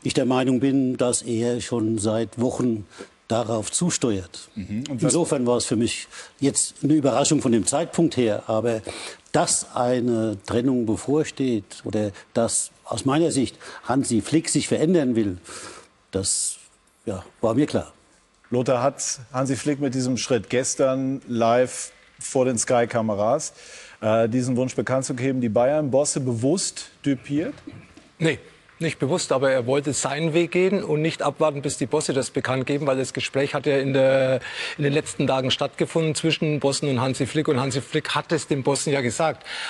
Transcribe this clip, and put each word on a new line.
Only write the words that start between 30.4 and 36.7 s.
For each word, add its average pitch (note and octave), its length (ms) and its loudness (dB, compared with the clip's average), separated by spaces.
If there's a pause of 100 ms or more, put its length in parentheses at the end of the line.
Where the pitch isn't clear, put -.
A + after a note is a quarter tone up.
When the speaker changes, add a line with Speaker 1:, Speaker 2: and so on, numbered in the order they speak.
Speaker 3:
gehen F#3 340 2
und D3+ 160 0
nicht D#3+ 220 -2
abwarten, D3 400 0
bis C#3+ 160 -4
die C#3 80 -2
Bosse D3+ 260 0
das B2+ 160 0
bekannt C3 380 -2
geben, C#3+ 200 -2
weil C3 120 2
das C3 160 -4
Gespräch C#3 400 -2
hat C3 100 -4
ja C#3 140 2
in C3+ 160 0
der, C3+ 460 4 (360)
in D3 80 -2
den C#3+ 80 2
letzten D3 340 0
Tagen C3 240 0
stattgefunden D#3 640 -2
zwischen D3+ 460 0
Bossen C#3 300 0